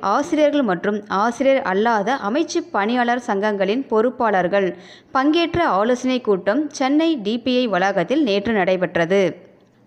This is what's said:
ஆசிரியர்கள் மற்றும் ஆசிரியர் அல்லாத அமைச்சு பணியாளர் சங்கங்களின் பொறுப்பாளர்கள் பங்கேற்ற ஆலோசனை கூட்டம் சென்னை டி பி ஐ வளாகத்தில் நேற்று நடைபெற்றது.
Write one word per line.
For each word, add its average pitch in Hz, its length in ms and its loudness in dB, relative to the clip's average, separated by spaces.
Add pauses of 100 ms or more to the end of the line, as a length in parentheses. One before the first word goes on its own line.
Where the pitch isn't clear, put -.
(140)
ஆசிரியர்கள் 285 560 2
மற்றும் 190 280 -2 (260)
ஆசிரியர் 262 380 2 (100)
அல்லாத 214 440 0 (120)
அமைச்சு 320 340 -2 (140)
பணியாளர் 240 520 0
சங்கங்களின் 208 640 -2
பொறுப்பாளர்கள் 208 760 0 (500)
பங்கேற்ற 330 500 0 (120)
ஆலோசனை 247 380 0 (120)
கூட்டம் 202 340 0 (160)
சென்னை 294 300 2 (180)
டி 220 80 -2 (100)
பி 254 160 0
ஐ 254 140 0
வளாகத்தில் 190 540 0
நேற்று 202 300 0
நடைபெற்றது. 180 640 0 (640)